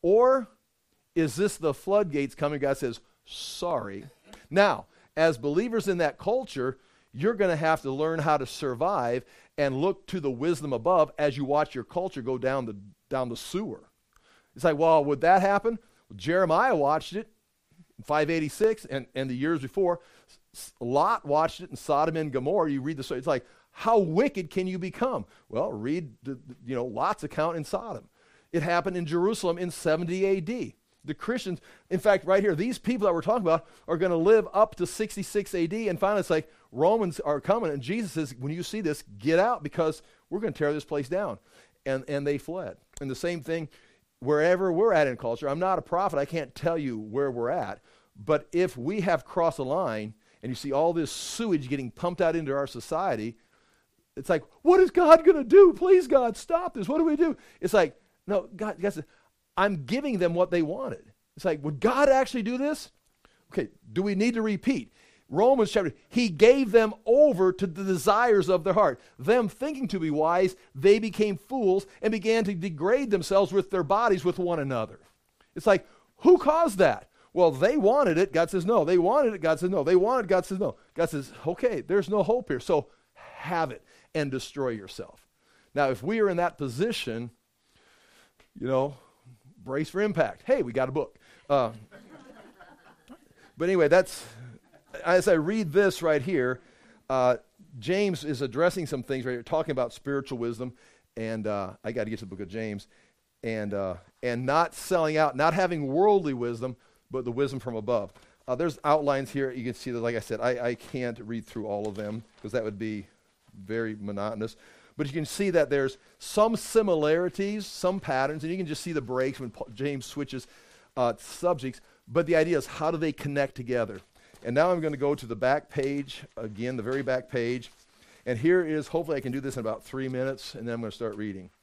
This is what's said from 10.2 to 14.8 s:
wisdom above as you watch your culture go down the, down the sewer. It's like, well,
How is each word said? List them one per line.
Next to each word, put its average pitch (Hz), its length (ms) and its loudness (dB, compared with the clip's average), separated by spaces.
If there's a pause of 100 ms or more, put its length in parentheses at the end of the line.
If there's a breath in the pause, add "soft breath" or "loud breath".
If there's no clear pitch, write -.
wisdom 139 420 -2
above 156 440 2
as 147 200 0
you 143 80 -2
watch 147 300 0
your 120 100 -8
culture 175 360 -8
go 127 160 -4
down 131 280 -2
the, 110 100 -10 (340)
down 131 200 -2
the 113 80 -8
sewer. - 520 -8 (680 soft breath)
It's 127 100 -8
like, 151 120 4
well, 160 280 4